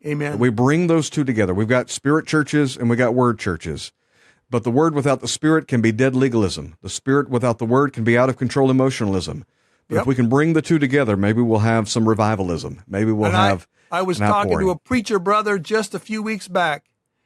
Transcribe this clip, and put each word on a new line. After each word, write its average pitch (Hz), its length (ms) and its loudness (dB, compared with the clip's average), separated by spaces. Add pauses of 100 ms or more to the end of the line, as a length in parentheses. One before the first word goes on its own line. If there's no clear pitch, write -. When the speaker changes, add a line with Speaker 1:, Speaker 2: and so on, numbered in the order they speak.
Speaker 1:
Amen. 147 260 -4
Speaker 2:
That 104 80 -6
we 123 100 4
bring 139 380 2
those 165 220 0
two 151 140 -4
together. 107 300 0
We've 104 140 -2
got 127 220 0
Spirit 156 380 -2
churches 147 500 0
and 120 120 -2
we 120 60 2
got 120 180 2
Word 123 260 2
churches. 80 520 -8 (580)
But 120 140 -2
the 123 80 -2
Word 151 240 2
without 135 240 0
the 120 80 -8
Spirit 156 400 0
can 120 140 0
be 113 100 4
dead 127 240 0
legalism. 107 680 -2
The 95 80 -14
Spirit 135 400 -2
without 120 280 0
the 117 80 -6
Word 135 280 2
can 117 100 -6
be 117 140 4
out 131 120 4
of 123 80 -4
control 131 340 0
emotionalism. 127 720 -2 (420)
But 113 80 -6
Speaker 1:
Yep. - 60 2
Speaker 2:
if 123 60 -4
we 135 80 0
can 120 140 2
bring 151 240 2
the 156 80 2
two 165 180 0
together, 131 380 2
maybe 107 240 2
we'll 113 180 2
have 113 300 2
some 113 180 0
revivalism. 98 800 -2
Maybe 110 240 -2
we'll 107 160 0
Speaker 1:
And 92 100 2
I, 95 120 4
Speaker 2:
have 95 180 -4 (240)
Speaker 1:
I 175 100 -2
was 185 180 -4
Speaker 2:
an 208 80 2
Speaker 1:
talking 202 240 2
to 170 40 2
Speaker 2:
outpouring. 185 140 0
Speaker 1:
a 170 100 -4
preacher 226 400 -2
brother 208 400 0
just 214 340 -4
a 190 60 -10
few 220 240 -8
weeks 214 240 -8
back. 175 380 -2 (400)